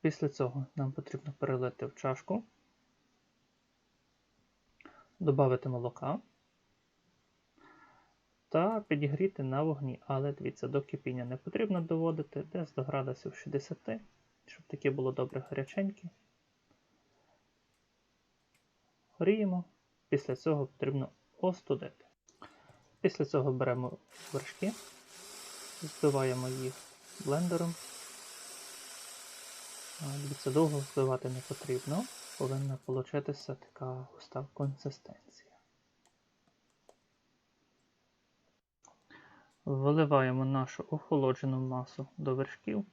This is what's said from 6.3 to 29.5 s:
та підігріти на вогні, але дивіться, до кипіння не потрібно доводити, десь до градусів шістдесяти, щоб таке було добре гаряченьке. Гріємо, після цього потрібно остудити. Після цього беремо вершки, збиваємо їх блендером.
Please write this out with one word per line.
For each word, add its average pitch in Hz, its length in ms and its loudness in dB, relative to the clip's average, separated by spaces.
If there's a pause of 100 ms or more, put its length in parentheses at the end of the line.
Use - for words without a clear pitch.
та 208 320 4
підігріти 151 600 2
на 131 200 2
вогні, 139 440 0
але 139 260 2
дивіться, - 340 -4
до 139 140 2
кипіння 127 440 -4
не 127 120 -4
потрібно 196 440 0
доводити, 160 600 0
десь 160 300 -6
до 131 100 -2
градусів 131 520 -2
шістдесяти, 165 680 -4 (440)
щоб - 220 -20
таке 139 240 2
було 131 200 2
добре 135 380 -2
гаряченьке. 175 600 -2 (3000)
Гріємо, 185 440 4 (460)
після - 260 2
цього 147 320 2
потрібно 139 420 -2 (320)
остудити. - 640 -2 (960)
Після 156 240 4
цього 139 280 4
беремо 127 440 0 (360)
вершки, 160 380 -4 (1080)
збиваємо 131 680 2
їх 131 240 -4 (520)
блендером. 170 480 2 (2250)